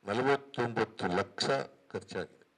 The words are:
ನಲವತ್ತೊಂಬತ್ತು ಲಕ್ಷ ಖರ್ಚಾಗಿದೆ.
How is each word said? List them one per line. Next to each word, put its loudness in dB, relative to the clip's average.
ನಲವತ್ತೊಂಬತ್ತು 0
ಲಕ್ಷ -2
ಖರ್ಚಾಗಿದೆ. -8